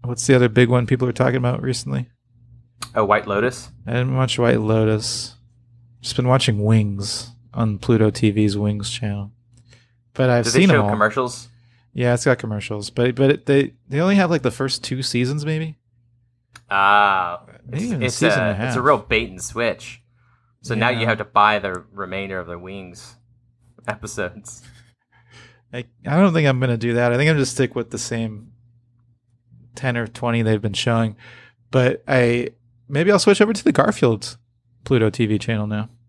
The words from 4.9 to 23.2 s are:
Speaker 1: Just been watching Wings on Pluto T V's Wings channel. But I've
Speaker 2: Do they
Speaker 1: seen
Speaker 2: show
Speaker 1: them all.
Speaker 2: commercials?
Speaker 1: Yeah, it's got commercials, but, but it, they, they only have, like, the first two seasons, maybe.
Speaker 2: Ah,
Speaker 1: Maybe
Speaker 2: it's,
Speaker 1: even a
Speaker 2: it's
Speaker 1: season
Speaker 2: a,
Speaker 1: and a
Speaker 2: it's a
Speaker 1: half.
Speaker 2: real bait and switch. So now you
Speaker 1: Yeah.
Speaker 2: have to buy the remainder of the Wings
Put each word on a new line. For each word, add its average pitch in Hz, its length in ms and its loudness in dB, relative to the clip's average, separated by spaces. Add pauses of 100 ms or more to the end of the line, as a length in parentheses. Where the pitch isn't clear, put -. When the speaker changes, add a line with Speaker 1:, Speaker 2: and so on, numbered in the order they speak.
Speaker 1:
Just - 140 -8
been 127 120 0
watching 123 340 2
Wings 104 680 0 (240)
on 110 240 -2
Pluto 110 320 4
T 107 200 2
V's 104 280 2
Wings 104 320 -2
channel. 101 420 -8 (800)
But 127 160 0
I've 120 160 4
Speaker 2:
Do 117 60 -2
they 120 100 2
Speaker 1:
seen 190 80 6
Speaker 2:
show 170 60 6
Speaker 1:
them 107 100 4
all. 104 60 0
Speaker 2:
commercials? 110 580 -2 (460)
Speaker 1:
Yeah, 123 180 0
it's 120 140 0
got 127 100 4
commercials, 104 540 -8
but, 123 240 0
but 135 160 4
it, 143 160 -2
they, 139 260 2 (160)
they 143 140 -4
only 196 140 2
have, 180 140 2
like, 160 120 0
the 127 80 0
first - 340 -6
two 131 180 -6
seasons, 131 440 -2
maybe. 156 320 -6 (920)
Speaker 2:
Ah, 98 720 2 (240)
Speaker 1:
Maybe 147 180 -6
Speaker 2:
it's, - 20 -6
Speaker 1:
even 185 160 -6
a - 20 -4
Speaker 2:
it's 127 120 -2
Speaker 1:
season 107 220 2
Speaker 2:
a, 92 40 0
Speaker 1:
and 90 80 0 (120)
a 123 40 -4
Speaker 2:
it's 127 80 -4
a 120 40 -2
Speaker 1:
half. 123 80 -4
Speaker 2:
real 143 120 4
bait 113 320 -2
and 92 120 -14
switch. - 600 -6 (580)
So - 140 -8
now 113 160 0
you 120 100 -2
Speaker 1:
Yeah. 113 60 -2
Speaker 2:
have 110 120 0
to 104 60 -6
buy 107 340 4
the 98 140 -4 (180)
remainder 95 480 -10
of 87 80 -10
the 87 120 -12
Wings 92 580 -16 (720)